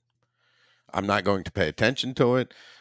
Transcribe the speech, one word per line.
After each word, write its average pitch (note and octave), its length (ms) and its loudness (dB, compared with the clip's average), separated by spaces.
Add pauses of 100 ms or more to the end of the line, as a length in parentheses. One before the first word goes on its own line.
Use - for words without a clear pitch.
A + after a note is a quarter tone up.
(960)
I'm F#2+ 120 -2
not G2+ 180 2
going G2 200 0
to - 80 -12
pay F2 160 0
attention B2 460 -2
to B2 220 2
it. B2+ 180 -4 (260)